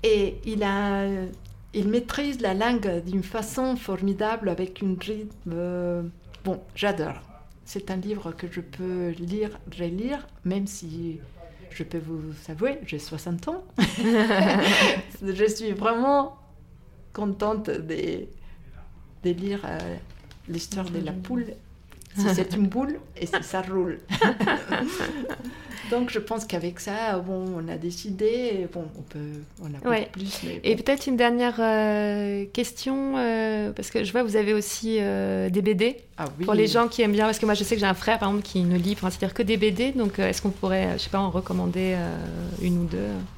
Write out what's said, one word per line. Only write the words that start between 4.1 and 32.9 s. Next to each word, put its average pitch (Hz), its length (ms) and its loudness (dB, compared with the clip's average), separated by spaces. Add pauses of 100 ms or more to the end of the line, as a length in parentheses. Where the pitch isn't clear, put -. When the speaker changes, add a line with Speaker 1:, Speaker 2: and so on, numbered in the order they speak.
Speaker 1:
avec 185 340 -4
un 190 180 0
rythme, 214 520 -8
euh... 175 500 -2 (420)
bon, 190 160 -2 (160)
j'adore. 170 440 -2 (440)
C'est - 260 -8
un 190 60 -2
livre 185 360 -6
que 175 180 -10
je 175 120 -8
peux 180 560 -4
lire, 208 320 -4 (280)
relire, 208 480 -4 (180)
même 196 220 0
si 165 540 -8 (500)
je - 140 -10
peux 170 140 -6
vous 156 340 -8 (160)
avouer, 208 380 -2
j'ai 151 120 -6
soixante 170 500 -6
ans. 370 140 -6 (140)
<laughs> 208 1500 4
Je 190 220 2
suis 214 280 0
vraiment 240 640 2 (760)
contente 208 560 0
de, 165 560 -2 (1000)
de 180 60 4
lire, 196 340 -2
euh, - 140 -6 (720)
l'histoire 175 400 -4
de 175 160 -4
la 156 80 -4
poule. 226 340 -4 (720)
Si 202 180 2
c'est 185 200 0
une 208 120 4
boule 269 320 0 (180)
et 170 100 -4
si 170 60 -4 (100)
ça 185 200 -4
roule. 185 360 0 (220)
<laughs> - 1700 -2
Donc 240 200 2
je 220 80 0
pense 214 260 -4
qu'avec 175 360 -4
ça, 214 380 -2
bon, 185 260 -2 (120)
on 165 120 -6
a 170 80 -6
décidé, 196 960 0
bon, 175 120 -6 (140)
on 123 40 -12
peut, - 160 -12 (440)
on 165 40 -10
a 147 240 -4
Speaker 2:
Ouais. 220 220 2
Speaker 1:
plus, 196 320 -8
mais 175 180 -6
Speaker 2:
Et 220 140 6
Speaker 1:
bon. - 60 -4
Speaker 2:
peut-être 277 240 2
une 262 100 2
dernière, 240 440 4
euh, 208 920 2
question, 269 640 -2